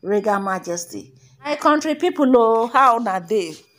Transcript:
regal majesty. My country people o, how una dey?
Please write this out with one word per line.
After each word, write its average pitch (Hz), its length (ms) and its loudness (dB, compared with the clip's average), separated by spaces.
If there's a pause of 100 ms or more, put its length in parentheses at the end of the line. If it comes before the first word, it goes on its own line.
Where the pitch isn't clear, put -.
regal 202 340 -2
majesty. 180 760 -8 (300)
My 294 120 -4
country 302 400 0
people 294 400 0
o, 226 320 4
how 262 320 4
una 190 180 -4
dey? 175 380 -4 (220)